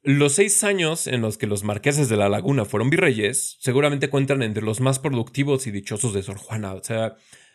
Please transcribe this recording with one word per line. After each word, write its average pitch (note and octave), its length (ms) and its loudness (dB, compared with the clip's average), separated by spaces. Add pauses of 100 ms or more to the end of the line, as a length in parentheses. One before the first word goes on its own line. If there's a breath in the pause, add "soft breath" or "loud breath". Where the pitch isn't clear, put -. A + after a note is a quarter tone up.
Los C#3+ 260 4
seis G#3 300 2
años F3 440 0
en B2 140 0
los A2 180 -2
que A2 80 -2
los G2+ 160 -2
marqueses B2 460 0
de A2 60 2
la G2+ 140 4
Laguna A2+ 360 0
fueron A2 260 0
virreyes C3 680 0
seguramente C#3+ 480 2
cuentan C#3 360 0
entre A2 180 -2
los A2 180 -2
más C3 200 2
productivos C3+ 680 -2
y A2+ 60 -6
dichosos G2+ 420 -4
de G2 80 0
Sor G2 160 -10
Juana. G2 380 -8
O F#2+ 80 -14
sea, A2+ 320 -4 (400 soft breath)